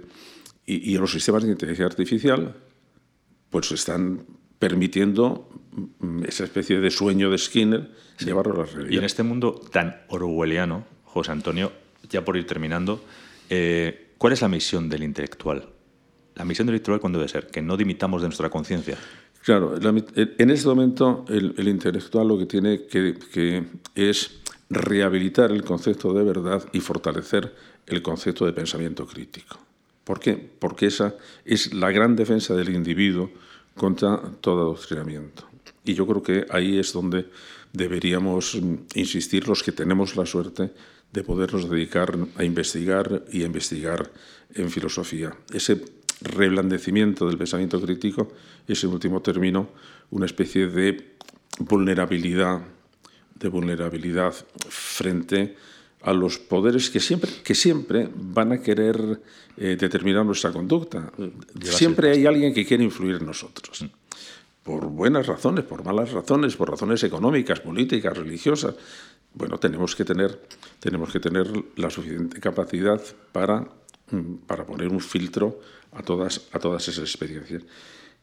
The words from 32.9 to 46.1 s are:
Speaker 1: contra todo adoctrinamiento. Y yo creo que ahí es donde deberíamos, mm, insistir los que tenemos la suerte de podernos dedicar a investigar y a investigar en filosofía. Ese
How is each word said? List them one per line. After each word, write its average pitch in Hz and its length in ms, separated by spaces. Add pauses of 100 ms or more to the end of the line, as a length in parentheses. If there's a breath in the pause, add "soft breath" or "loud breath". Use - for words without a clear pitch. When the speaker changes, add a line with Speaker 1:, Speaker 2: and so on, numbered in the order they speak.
Speaker 1:
contra 101 460 (200)
todo 90 220
adoctrinamiento. 76 840 (400)
Y 98 100
yo 92 120
creo 101 160
que 95 280
ahí 95 280
es 95 140
donde 90 340 (460 loud breath)
deberíamos, 90 880
mm, 87 140 (200)
insistir 95 540
los 101 140
que - 100
tenemos 92 440
la 92 100
suerte 87 440 (420 loud breath)
de 101 100
podernos 92 480
dedicar 87 460 (200)
a 90 80
investigar 87 880
y 90 100
a 82 40
investigar 80 640 (440 loud breath)
en 90 160
filosofía. 82 640 (180)
Ese 104 300 (380)